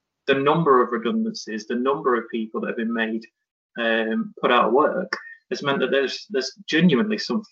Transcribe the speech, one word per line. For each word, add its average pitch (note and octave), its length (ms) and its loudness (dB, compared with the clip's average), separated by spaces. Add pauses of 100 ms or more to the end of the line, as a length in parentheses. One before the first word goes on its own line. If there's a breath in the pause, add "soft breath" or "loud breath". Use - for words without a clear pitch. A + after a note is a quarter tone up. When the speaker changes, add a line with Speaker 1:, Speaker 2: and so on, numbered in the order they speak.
(280)
Speaker 1:
Yeah. C#3 80 4
Speaker 2:
the C#3 60 0
number C#3+ 420 4
of A2+ 80 -2
redundancies, A2 720 -4
the B2 100 -4
number C3 400 0
of A2+ 140 -4
people A2 300 -6
that G#2 80 -4
have G2+ 80 -6
been A#2 180 -4
made, A2 320 -4 (540)
um, A2+ 640 0
put B2+ 100 2
out A#2+ 140 4
of A2+ 80 2
work, - 420 0 (340 loud breath)
has C3+ 140 -6
meant C#3 160 0
that B2+ 120 0
there's, C3+ 380 -2
there's C3 240 -4 (120)
genuinely B2+ 520 2
some A2 240 -4 (100)